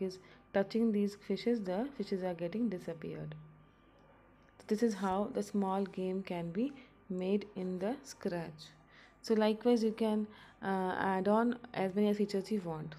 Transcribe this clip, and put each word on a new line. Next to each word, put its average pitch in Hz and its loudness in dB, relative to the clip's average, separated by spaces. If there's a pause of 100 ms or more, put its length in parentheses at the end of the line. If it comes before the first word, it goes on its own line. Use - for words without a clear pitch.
is 185 -4 (360)
touching 220 4
these 202 2
fishes, 226 0
the 196 -2
fishes 196 -2
are 185 -2
getting 175 -2
disappeared. 156 -6 (1200)
So - -20
this 214 2
is 220 4
how 196 0
the 202 0
small 196 0
game 185 -4
can 170 -6
be 247 -2 (380)
made 190 0 (100)
in 185 -4
the 220 -2
Scratch. 170 -8 (520)
So 226 2
likewise, 220 4
you 220 2
can, 214 0 (340)
uh, 190 0
add 190 2
on 233 4 (160)
as 190 0
many 208 6
features 196 0
you 214 2
want. 160 -6